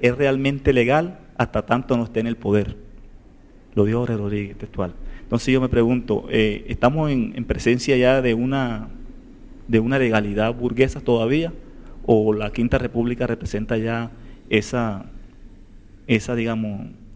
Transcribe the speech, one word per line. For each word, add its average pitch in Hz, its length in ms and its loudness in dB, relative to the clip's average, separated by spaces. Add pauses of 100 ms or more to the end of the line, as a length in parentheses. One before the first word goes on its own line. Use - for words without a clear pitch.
es 123 160 4
realmente 139 560 2
legal 139 480 2 (180)
hasta 110 260 0
tanto 127 320 2
no 120 60 0
esté 110 160 -4
en 113 80 0
el 117 100 -2
poder". 104 400 0 (1000)
Lo 104 80 6
dijo 113 160 2
Jorge 117 160 -2
Rodríguez, 101 420 -6
textual. 95 340 -8 (300)
Entonces 123 320 0
yo 131 60 4
me 127 80 0
pregunto, 120 640 2
eh, 107 360 0
¿estamos 143 460 0
en, 120 240 -2
en 120 80 -6
presencia 123 520 2
ya 127 260 4
de 120 120 2
una, 120 540 -2 (800)
de 113 100 6
una 131 220 2
legalidad 107 520 2
burguesa 123 480 0
todavía? 127 520 2 (540)
¿O 107 280 4
la 104 180 -4
Quinta 123 260 0
República 120 500 -2
representa 110 480 -4
ya 113 340 -4 (380)
esa, 110 580 0 (1000)
esa, 120 300 0
digamos, 110 520 -4 (280)